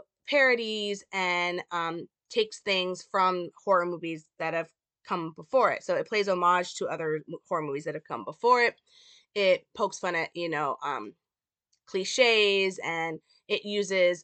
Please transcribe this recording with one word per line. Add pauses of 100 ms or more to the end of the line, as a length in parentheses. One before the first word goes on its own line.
(300)
parodies
and,
um, (200)
takes
things
from (140)
horror
movies (140)
that
have (400)
come
before
it.
So
it
plays
homage
to
other
m-, (140)
horror
movies
that
have
come
before
it. (580)
It (100)
pokes
fun
at,
you
know,
um, (760)
cliches,
and (280)
it
uses,